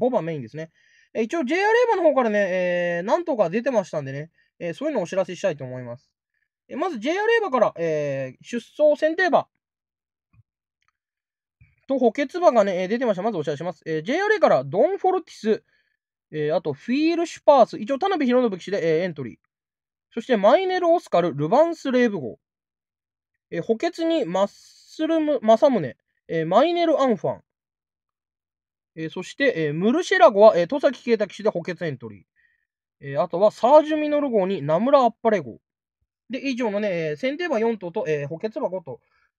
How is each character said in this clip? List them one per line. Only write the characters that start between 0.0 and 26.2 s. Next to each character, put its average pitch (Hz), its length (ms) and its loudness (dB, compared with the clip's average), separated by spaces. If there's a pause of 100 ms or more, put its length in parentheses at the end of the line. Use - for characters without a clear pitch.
牡 240 60 2
馬 233 160 -2
メ 165 100 -6
イ 151 60 -8
ン - 20 -10
で 110 80 -12
す 143 80 -16
ね。 160 140 -12 (420)
え 208 80 -2
ー、 - 40 2
一 226 100 -6
応 339 80 -2
ジ 247 100 -2
ェ 349 40 0
イ 392 60 0
ア 415 40 2
ー 440 40 2
ル 453 60 4 (160)
馬 381 40 -2
の 330 120 4
方 269 60 2
か 254 80 2
ら 220 80 0
ね、 208 80 2
え 175 640 -2
ー、 - 20 -8
何 330 200 0
頭 285 120 -4
か 180 140 2
出 220 100 -2
て 262 80 -4
ま 220 140 0
し - 80 -16
た 156 100 -6
ん 139 40 -10
で 135 60 -10
ね、 147 200 -12 (260)
え 170 140 -8
ー、 - 20 -6
そ 262 120 -8
う 320 40 -2
い - 20 -6
う 285 40 -4
の 214 60 -2
を - 20 -2
お - 20 -8
知 185 100 -8
ら 190 80 0
せ 180 120 -12
し - 60 -18
た 190 100 -2
い 151 40 -6
と 139 80 -14
思 127 160 -12
い 127 40 -12
ま 120 140 -14
す。 - 120 -20 (580)
え - 60 -18
ー、 - 60 -8
ま 370 100 -2
ず 302 80 -8
ジ 226 140 -4
ェ - 20 0
イ 381 60 -4
ア - 20 -2
ー 427 60 -2
ル 466 140 2
馬 381 100 -4
か 254 80 2
ら、 202 180 2
え 147 640 -4
ー、 - 20 -20
出 233 140 -10
走 294 420 0
選 320 160 0
定 370 120 2
馬 247 200 2 (2500)
と 269 120 -2
補 233 120 4
欠 277 260 -4
馬 339 140 4
が 233 120 4
ね、 190 180 -2
え 185 40 -4
ー、 - 20 -4
出 220 100 -2
て 262 80 -4
ま 220 80 0
し 165 40 -8
た。 180 40 -8
ま 226 100 -2
ず 202 60 -6
お 151 60 -4
知 151 80 -4
ら - 20 -2
せ 143 40 -10
し 160 60 -10
ま 175 100 -8
す。 - 120 -20
え 160 140 -4
ー、 - 20 -10
ジ 190 120 -6
ェ - 20 -2
イ 370 60 -2
ア 403 40 -2
ー - 40 0
ル 427 100 0
か 294 100 6
ら 147 140 2
ド 139 160 -4
ン 359 180 2
フ 370 120 0
ォ - 20 2
ル 370 100 0
テ - 100 -18
ィ - 40 -20
ス、 - 280 -4 (680)
え 151 160 -4
ー、 151 80 0
あ 185 80 -2
と 151 100 -4
フ 226 200 -8
ィ 311 200 2
ー - 20 -2
ル 339 120 -2
シ - 100 -14
ュ - 60 -20
パ 285 180 8
ー 214 60 8
ス、 - 100 -12
一 214 140 -6
応 269 80 -4
田 359 80 -2
辺 339 180 -2
博 247 160 2
信 214 160 -2
騎 - 80 -16
手 185 60 -10
で、 165 260 -2
え 165 40 -2
ー、 - 20 -2
エ 190 40 -2
ン 170 60 -6
ト 143 80 -12
リ 117 140 -12
ー。 - 20 -20 (760)
そ 233 100 -10
し - 40 -10
て 247 120 0
マ 214 200 6
イ 381 80 2
ネ 370 140 0
ル 349 100 2
オ 339 100 4
ス - 100 -20
カ 170 120 2
ル、 170 140 0
ル 147 140 -4
バ 277 160 6
ン 339 100 -4
ス 285 160 -8
レ 247 160 4
ー - 20 2
ブ 202 100 -8
号。 110 200 -12 (1120)
え 170 80 -8
ー、 - 20 -4
補 226 160 -2
欠 339 280 -4
に 330 200 0
マ 185 200 0
ッ - 20 -2
ス - 580 -10
ル 320 140 0
ム、 302 240 0
マ 220 140 6
サ 294 120 6
ム 240 100 0
ネ、 135 180 -8 (300)